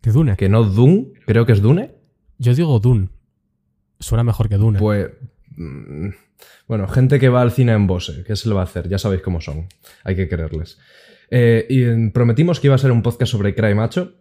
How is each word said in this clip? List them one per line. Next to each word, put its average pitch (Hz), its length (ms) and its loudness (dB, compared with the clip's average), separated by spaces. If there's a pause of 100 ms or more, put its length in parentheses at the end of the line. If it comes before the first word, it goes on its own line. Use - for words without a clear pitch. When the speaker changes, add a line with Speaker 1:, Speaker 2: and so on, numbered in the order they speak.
Speaker 1:
¿De 113 100 0
Dune? 127 240 2
Speaker 2:
Que 98 140 0
no 113 140 4
Dune, 127 420 4 (180)
creo 113 220 2
que 120 60 4
es 101 100 4
Dune. 156 320 0 (420)
Speaker 1:
Yo 123 180 0
digo 147 260 2
Dune. 110 280 0 (920)
Suena 113 240 -2
mejor 113 240 -2
que 101 80 -2
Dune. 104 240 2
Speaker 2:
Pues, 101 300 -2 (460)
mm, 71 520 -12 (580)
bueno, 104 220 -4
gente 131 320 2
que 131 80 4
va 123 120 4
al 120 120 2
cine 120 200 2
en 101 140 2
Bose, 90 400 -6
¿qué 107 80 -6
se 113 140 -6
le 107 80 -2
va 92 60 0
a - 20 -2
hacer? 87 240 -10
Ya 95 100 -4
sabéis 95 240 -4
cómo 87 180 -6
son. 80 280 -12 (340)
Hay 92 140 -4
que 92 120 -4
quererles. 80 500 -8 (520)
Eh, 117 400 2
y, 131 140 2
mm, 113 260 0
prometimos 120 480 2
que - 80 -2
iba 139 80 4
a 127 40 2
ser 135 120 2
un 117 120 2
podcast 117 280 -2
sobre 101 240 -2
Cry 107 220 0
Macho 117 440 -4